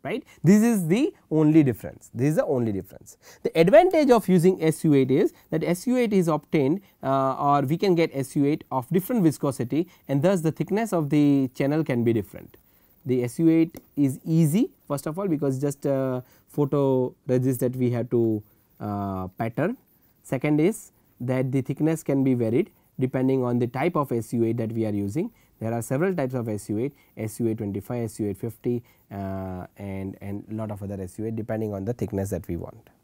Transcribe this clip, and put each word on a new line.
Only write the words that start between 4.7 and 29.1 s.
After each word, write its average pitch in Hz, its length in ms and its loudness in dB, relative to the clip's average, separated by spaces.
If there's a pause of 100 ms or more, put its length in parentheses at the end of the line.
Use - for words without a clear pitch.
U 151 120 4
eight 131 160 4
is 175 240 2 (160)
that 160 120 0
S 175 240 -2
U 247 120 2
eight 220 160 0
is 180 120 4
obtained, 156 540 0 (220)
uh, 135 320 0
or 143 260 2
we 139 160 0
can 185 180 2
get 165 200 2
S 135 200 -6
U 143 120 2
eight 151 260 0
of 131 160 -4
different 196 340 0
viscosity, 143 640 0 (200)
and 139 140 0
thus 185 180 2
the 156 120 0
thickness 196 420 -2
of 151 160 -2
the 143 440 2
channel 147 300 0
can 123 180 -2
be 113 120 2
different. 90 420 -6 (480)
The 127 200 0
S 120 160 -8
U 165 100 6
eight 165 280 2 (160)
is 139 300 0
easy, 165 460 2 (180)
first 143 180 -6
of 160 120 -6
all, 202 100 -4
because 139 320 0
just 139 240 -4
a 135 400 -2 (320)
photoresist 131 1000 0
that 127 180 -2
we 123 140 2
have 120 180 -4
to, 113 340 2 (380)
uh, 98 480 -6
pattern. 170 480 -4 (460)
Second 151 400 0
is 208 300 -2 (280)
that 127 320 -2
the 135 80 2
thickness 151 420 -2
can 139 220 0
be 131 80 4
varied 120 380 0 (280)
depending 131 460 0
on 123 140 0
the 120 80 0
type 147 300 -2
of 147 160 -2
S 113 200 -4
U 117 120 2
eight 113 120 0
that 113 160 -4
we 110 140 -2
are 107 80 -2
using. 104 360 -4 (280)
There 113 160 -4
are 117 80 -4
several 165 320 -2
types 135 180 -4
of 120 160 -4
S 107 220 -6
U 104 80 -2
eight, 131 160 -4 (240)
S 110 200 -8
U 117 100 0
eight 110 100 -2
twenty-five, 107 460 -6
S 107 140 -10
U 104 120 -4
eight 98 80 -8
fifty, 120 440 -6 (300)